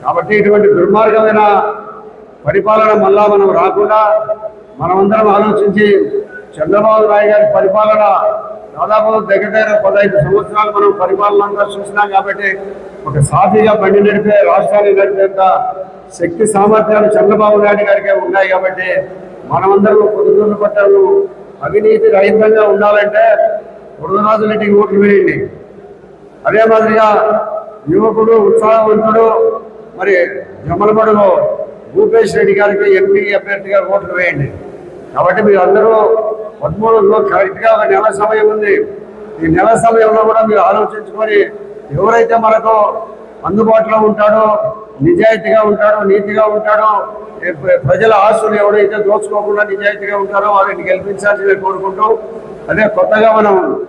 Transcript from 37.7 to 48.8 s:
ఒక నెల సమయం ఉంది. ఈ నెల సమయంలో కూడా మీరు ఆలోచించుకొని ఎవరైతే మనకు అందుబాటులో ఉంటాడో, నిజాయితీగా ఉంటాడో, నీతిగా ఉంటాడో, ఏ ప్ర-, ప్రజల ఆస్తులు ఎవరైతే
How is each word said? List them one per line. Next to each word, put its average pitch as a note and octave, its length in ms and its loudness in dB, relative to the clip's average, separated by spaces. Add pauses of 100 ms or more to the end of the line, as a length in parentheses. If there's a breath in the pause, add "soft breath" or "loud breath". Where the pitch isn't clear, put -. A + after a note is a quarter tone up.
ఒక - 180 0
నెల G#3 140 0 (140)
సమయం G#3+ 300 0
ఉంది. G#3 240 -2 (680)
ఈ D#3+ 140 -2
నెల G3 180 2
సమయంలో A3 540 2
కూడా A3 180 2
మీరు G#3 220 2
ఆలోచించుకొని G#3+ 720 -2 (580)
ఎవరైతే A3+ 400 0
మనకు A3 380 2 (720)
అందుబాటులో A3 520 0 (100)
ఉంటాడో, G#3+ 360 2 (580)
నిజాయితీగా A3 600 2
ఉంటాడో, G#3 420 0
నీతిగా G3+ 420 0
ఉంటాడో, G#3+ 440 0 (540)
ఏ F3 80 -4
ప్ర-, F3 260 0 (100)
ప్రజల A3 260 2
ఆస్తులు G#3+ 400 2
ఎవరైతే G#3 420 0